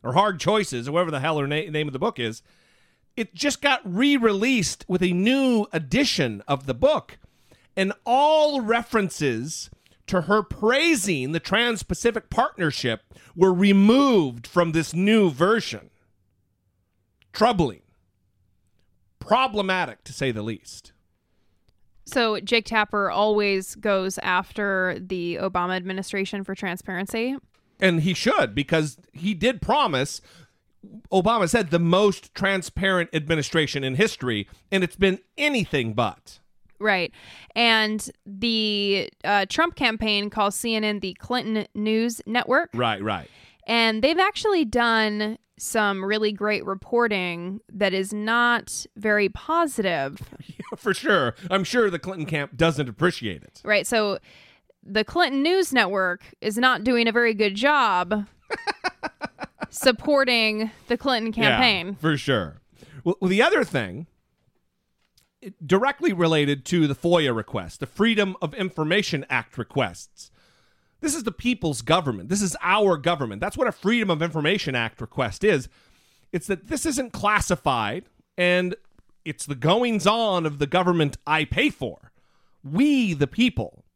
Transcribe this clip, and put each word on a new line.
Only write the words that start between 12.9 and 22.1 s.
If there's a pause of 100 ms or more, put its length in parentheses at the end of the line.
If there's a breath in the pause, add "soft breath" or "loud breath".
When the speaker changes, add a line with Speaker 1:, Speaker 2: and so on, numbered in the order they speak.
Speaker 1:
were
removed
from
this
new
version. (1400)
Troubling. (1400)
Problematic,
to
say
the
least. (1120)
Speaker 2:
So